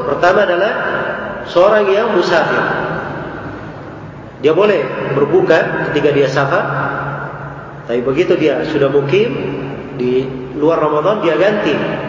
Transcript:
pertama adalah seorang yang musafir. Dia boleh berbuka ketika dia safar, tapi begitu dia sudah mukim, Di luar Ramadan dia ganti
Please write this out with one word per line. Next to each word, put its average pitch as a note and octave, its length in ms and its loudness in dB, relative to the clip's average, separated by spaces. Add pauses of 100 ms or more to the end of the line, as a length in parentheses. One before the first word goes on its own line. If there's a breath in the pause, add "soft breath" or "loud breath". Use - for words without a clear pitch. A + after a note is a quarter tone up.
pertama F#3+ 320 4
adalah F#3+ 320 0 (720)
seorang G#3 480 4
yang G#3+ 240 2
musafir. D#3+ 480 2 (1800)
Dia D#3 160 4
boleh F3 560 2
berbuka D#3+ 800 2
ketika D3 240 2
dia C#3 80 4
safar, E3 400 0 (1200)
tapi A#2+ 160 0
begitu D3+ 400 2
dia D3+ 240 2
sudah C#3 240 2
mukim, D3 400 2 (720)
Di B2+ 240 2 (320)
luar D3+ 240 2
Ramadan D3+ 400 2
dia D#3+ 160 2
ganti F#3 400 2 (320)